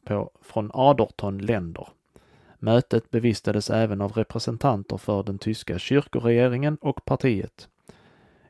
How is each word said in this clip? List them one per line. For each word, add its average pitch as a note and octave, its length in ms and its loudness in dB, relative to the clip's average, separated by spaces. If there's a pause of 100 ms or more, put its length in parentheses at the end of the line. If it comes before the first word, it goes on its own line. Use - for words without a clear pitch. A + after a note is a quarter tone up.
på, G#2 260 -4 (120)
från G#2+ 320 -6
arton A2+ 640 0
länder. G2 500 -6 (720)
Mötet A2+ 520 2
bevistades A2 600 0
även A2 300 0
av G2+ 120 -2
representanter A2+ 840 -2
för G2 260 -2
den G2 160 -6
tyska A2 400 -6
kyrkoregeringen B2 1000 2
och - 280 -4
partiet. - 640 -2 (800)